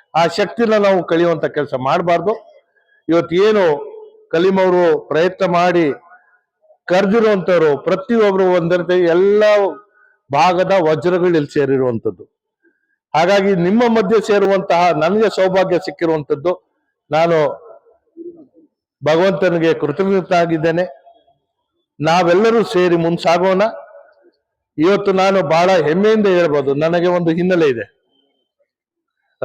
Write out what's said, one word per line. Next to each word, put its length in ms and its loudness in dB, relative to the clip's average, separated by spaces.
ಆ 120 2
ಶಕ್ತಿನ 460 -2
ನಾವು 300 2
ಕಳಿಯುವಂತ 420 0
ಕೆಲಸ 280 -6
ಮಾಡ್ಬಾರ್ದು. 600 -2
ಇವತ್ತು 260 0
ಏನು 560 2
ಕಲೀಂ 280 0
ಅವರು 400 2
ಪ್ರಯತ್ನ 460 -2
ಮಾಡಿ 480 0
ಕರೆದಿರುವಂತವ್ರು 920 2
ಪ್ರತಿಯೊಬ್ರು 680 0
ಒಂದಂತೆ 540 0
ಎಲ್ಲ 440 2
ಭಾಗದ 380 0
ವಜ್ರಗಳು 460 0
ಇಲ್ಲಿ 260 0
ಸೇರಿರುವಂತದ್ದು. 680 -2
ಹಾಗಾಗಿ 400 2
ನಿಮ್ಮ 320 2
ಮಧ್ಯೆ 400 0
ಸೇರುವಂತಹ 640 2
ನನಗೆ 400 0
ಸೌಭಾಗ್ಯ 500 0
ಸಿಕ್ಕಿರುವಂತದ್ದು, 1000 -6
ನಾನು 260 2
ಭಗವಂತನಿಗೆ 680 0
ಕೃತಜ್ಞನಾಗಿದ್ದೇನೆ. 1120 -2
ನಾವೆಲ್ಲರೂ 640 2
ಸೇರಿ 320 0
ಮುನ್ಸಾಗೋಣ. 640 0
ಇವತ್ತು 360 0
ನಾನು 280 0
ಬಹಳ 300 0
ಹೆಮ್ಮೆಯಿಂದ 560 2
ಹೇಳ್ಬೋದು, 460 0
ನನಗೆ 340 0
ಒಂದು 240 0
ಹಿನ್ನೆಲೆ 380 0
ಇದೆ, 160 -4